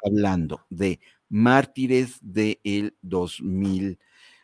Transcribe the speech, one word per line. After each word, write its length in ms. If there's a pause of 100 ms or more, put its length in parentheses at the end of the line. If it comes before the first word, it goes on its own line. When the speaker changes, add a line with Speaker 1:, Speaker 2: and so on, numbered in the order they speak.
Speaker 1:
tan. 80
Speaker 2:
hablando 580
de 300 (300)
Mártires 920
de 440
el 360
dos 400
mil, 560 (460)